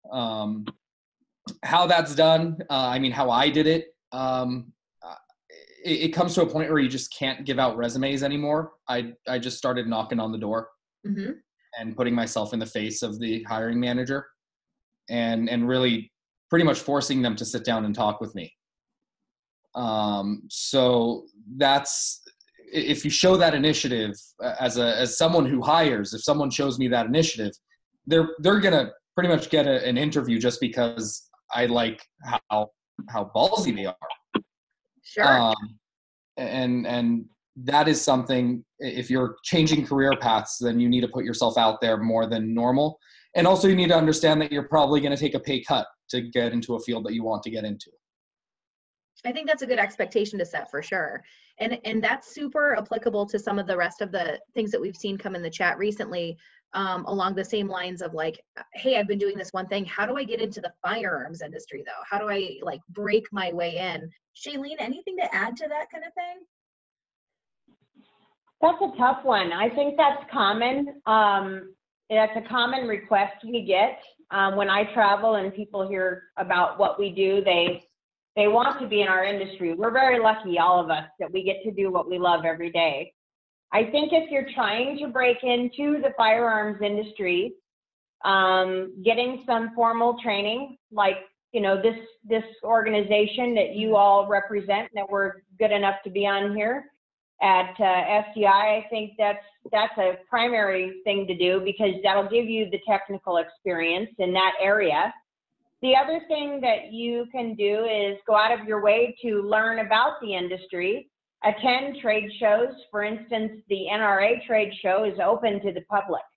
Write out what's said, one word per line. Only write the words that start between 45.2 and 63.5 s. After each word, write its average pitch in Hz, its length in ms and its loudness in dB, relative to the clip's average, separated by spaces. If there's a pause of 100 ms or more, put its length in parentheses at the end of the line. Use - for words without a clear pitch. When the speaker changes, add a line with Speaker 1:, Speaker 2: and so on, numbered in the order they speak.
Speaker 1:
a 131 40 -2
pay 131 220 -4
cut 127 240 -2 (260)
to 123 100 -4
get 117 320 -2
into 117 220 -4
a 113 40 -6
field 113 260 -6
that 110 80 -6
you 113 100 -4
want 110 200 -4
to 113 80 -8
get 110 120 -6
into. 104 280 -8 (1300)
Speaker 2:
I 247 60 -6
think 302 160 -8
that's 311 140 -2
a 262 60 -8
good 240 100 -2
expectation 208 600 -2
to 175 60 -2
set 156 260 -10
for 143 100 -6
sure. 151 400 -6 (380)
And, 233 260 -4
and 220 180 -2
that's 247 300 -4
super 294 420 0
applicable 214 520 -2
to 208 100 -4
some 202 220 -2
of 185 80 -4
the 185 100 0
rest 175 240 -2
of 190 100 -6
the 175 280 -4 (160)
things 214 160 -2
that 220 100 -2
we've 196 140 -6
seen 196 240 -6
come 190 160 -8
in 175 80 -8
the 165 80 -8
chat 175 260 -2
recently, 180 580 -4 (380)
um, 190 320 -4
along 196 300 -2
the 190 100 -4
same 202 220 -4
lines 180 340 -8
of 165 140 -10
like, 160 260 -4 (320)
"Hey, 254 240 0
I've 208 100 0
been 202 120 -2
doing 196 180 -2
this 185 140 -10
one 190 160 -6
thing. 196 180 -4
How 202 220 -4
do 262 100 -4
I 277 60 -4
get 226 180 -4
into 208 200 -6
the 175 200 -10
firearms 180 600 -6
industry - 420 -14
though? - 240 -12
How 202 80 -4
do 214 100 -4
I, 196 360 -6
like, - 260 -10
break 208 420 -2
my 185 220 -4